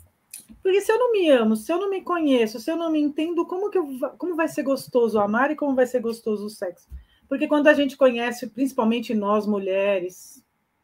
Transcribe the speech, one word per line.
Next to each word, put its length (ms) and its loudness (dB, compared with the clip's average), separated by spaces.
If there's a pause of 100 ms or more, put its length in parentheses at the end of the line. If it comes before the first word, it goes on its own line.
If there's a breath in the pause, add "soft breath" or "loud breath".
(640)
Porque 180 2
se 100 0
eu 80 4
não 140 2
me 180 4
amo, 260 4
se 160 -4
eu 60 0
não 100 -4
me 140 -4
conheço, 560 0
se 120 -8
eu 60 -2
não 140 -2
me 100 0
entendo, 460 -2
como 240 -4
que 80 0
eu 200 -4
va-, 120 -4
como 240 -8
vai 140 -2
ser 140 -6
gostoso 580 0
amar 300 2
e 60 -4
como 180 -2
vai 120 4
ser 140 -2
gostoso 460 -6
o 40 -10
sexo? 380 -12 (400 soft breath)
Porque 180 -2
quando 220 4
a 60 10
gente 220 0
conhece, 520 0
principalmente 680 -2
nós 320 0
mulheres, 960 -2 (420)